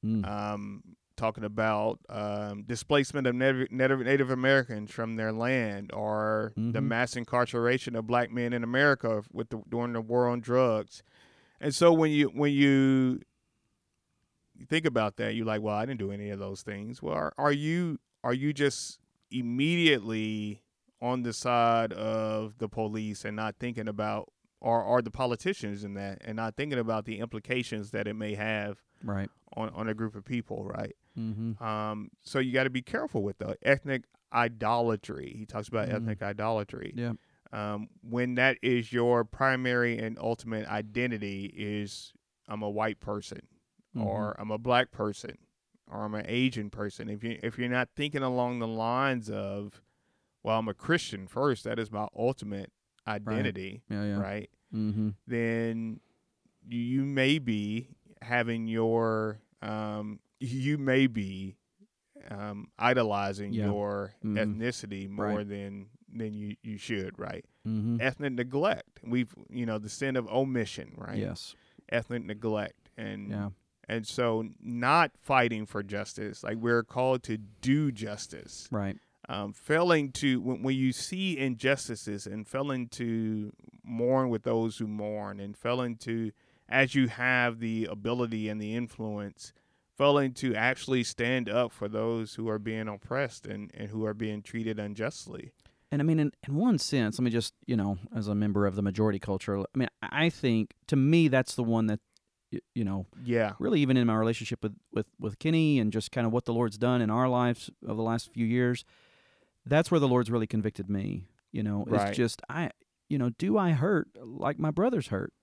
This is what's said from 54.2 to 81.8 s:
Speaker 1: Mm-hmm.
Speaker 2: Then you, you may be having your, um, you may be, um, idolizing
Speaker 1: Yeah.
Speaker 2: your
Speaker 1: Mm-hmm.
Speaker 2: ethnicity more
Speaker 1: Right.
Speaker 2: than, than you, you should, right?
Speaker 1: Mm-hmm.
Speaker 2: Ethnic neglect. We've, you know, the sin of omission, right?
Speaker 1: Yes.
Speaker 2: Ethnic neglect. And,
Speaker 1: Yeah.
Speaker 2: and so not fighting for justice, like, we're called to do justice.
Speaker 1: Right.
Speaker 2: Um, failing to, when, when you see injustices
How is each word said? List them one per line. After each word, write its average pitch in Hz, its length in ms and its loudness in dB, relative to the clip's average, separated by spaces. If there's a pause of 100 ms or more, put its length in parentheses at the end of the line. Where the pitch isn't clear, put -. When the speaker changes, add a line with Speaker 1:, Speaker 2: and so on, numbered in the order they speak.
Speaker 1:
Mm-hmm. 107 340 0 (160)
Speaker 2:
Then 117 720 -2 (680)
you, 120 140 -4
you 131 240 0
may 139 340 4
be 110 480 -2 (340)
having 117 460 0
your, 113 720 2 (220)
um, 107 580 -6 (220)
you 131 360 -2
may 135 300 4
be, 95 480 -4 (760)
um, 104 380 -10 (100)
idolizing 104 760 0
Speaker 1:
Yeah. 104 140 0
Speaker 2:
your 101 460 -2 (120)
Speaker 1:
Mm-hmm. 104 120 -2
Speaker 2:
ethnicity 104 720 -4
more 104 160 -4 (120)
Speaker 1:
Right. 104 100 -4
Speaker 2:
than, 101 400 -10 (260)
than 110 200 -6
you, 104 300 -8
you 107 140 -8
should, 98 400 -6
right? - 280 -10 (200)
Speaker 1:
Mm-hmm. 110 360 0
Speaker 2:
Ethnic 131 320 -2
neglect. 127 720 -2
We've, 123 300 0 (160)
you 120 160 -4
know, 110 120 -2
the 107 120 -8
sin 135 260 -4
of 117 120 -2
omission, 123 680 -2
right? 101 220 -8
Speaker 1:
Yes. - 360 -8 (340)
Speaker 2:
Ethnic 113 360 -4
neglect. 107 720 -6
And, 101 320 -10
Speaker 1:
Yeah. 101 200 -6 (380)
Speaker 2:
and 110 180 -4
so 113 440 0 (100)
not 131 520 2 (100)
fighting 117 440 2
for 104 180 -6
justice, 101 600 -8
like, 113 140 -6
we're 117 260 2
called 127 400 0
to 110 140 -4
do 131 540 2
justice. 104 800 -10
Speaker 1:
Right. 98 260 -2 (320)
Speaker 2:
Um, 101 240 -6
failing 160 600 4
to, 131 280 2
when, 123 220 -4
when 135 120 0
you 131 160 2
see 185 460 -4
injustices 127 920 -2